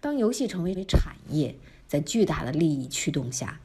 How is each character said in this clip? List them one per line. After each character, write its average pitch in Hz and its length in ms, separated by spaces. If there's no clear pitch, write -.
当 294 180
游 226 140
戏 254 160
成 175 160
为 185 100
产 - 300
业， 143 240
在 143 140
巨 214 240
大 - 200
的 120 60
利 156 180
益 135 200
驱 - 240
动 127 180
下 - 340